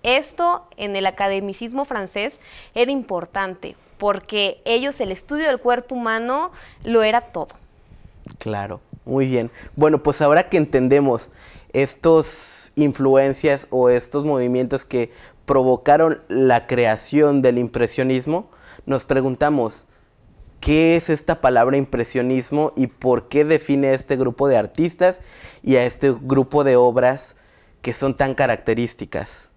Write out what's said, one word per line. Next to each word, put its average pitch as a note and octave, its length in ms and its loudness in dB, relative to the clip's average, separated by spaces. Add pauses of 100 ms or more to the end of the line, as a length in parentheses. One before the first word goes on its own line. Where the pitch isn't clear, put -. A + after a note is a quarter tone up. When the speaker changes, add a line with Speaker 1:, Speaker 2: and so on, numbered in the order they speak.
Speaker 1:
esto, D4 640 -2 (120)
en G3+ 180 -8
el G3 100 -4
academicismo G3 760 -4
francés, G#3 560 -8 (340)
era A#3+ 160 0
importante, F#3+ 880 -6 (220)
porque G3+ 680 -4
ellos, B3+ 360 -2
el F#3+ 120 -4
estudio D4+ 340 -6
del B3+ 140 0
cuerpo B3 340 -2
humano, A#3+ 560 -4 (320)
lo A3+ 220 2
era A3 160 2
todo. - 280 -10 (920)
Speaker 2:
Claro, G#2 420 -8 (240)
muy C3 220 0
bien. A#2+ 260 -2 (240)
Bueno, D3+ 260 2
pues D3 180 -2
ahora D#3 280 4
que - 80 -2
entendemos C3+ 760 0 (420)
estos - 1000 0
influencias C#3 960 2
o B2 200 2
estos B2 340 0
movimientos B2+ 600 -2
que A#2+ 280 -4 (320)
provocaron C#3 800 2
la B2 400 2
creación C3 760 0
del B2 160 2
impresionismo, B2+ 920 -2 (340)
nos C3 200 -4
preguntamos, C3 840 -2 (720)
¿qué E3 360 2
es E3 120 -2
esta D#3+ 320 -2
palabra B2+ 360 2
impresionismo C3 1000 -2
y C3 120 0
por B2 400 -2
qué D3 160 2
define D3 440 0
a C3+ 60 2
este C3 220 -4
grupo C3 320 0
de B2+ 80 4
artistas E3+ 640 0 (420)
y C3 140 2
a B2 80 4
este B2+ 280 0
grupo C3+ 520 0
de C3 120 4
obras B2 600 2 (460)
que A#2+ 100 -6
son C3+ 240 -4
tan C3+ 180 -2
características? A2+ 1200 -4